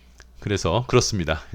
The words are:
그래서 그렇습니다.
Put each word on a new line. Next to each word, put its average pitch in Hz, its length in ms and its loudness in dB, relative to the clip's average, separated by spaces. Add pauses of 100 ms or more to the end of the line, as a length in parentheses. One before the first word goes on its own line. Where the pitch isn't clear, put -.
(380)
그래서 101 480 0
그렇습니다. 87 540 2 (140)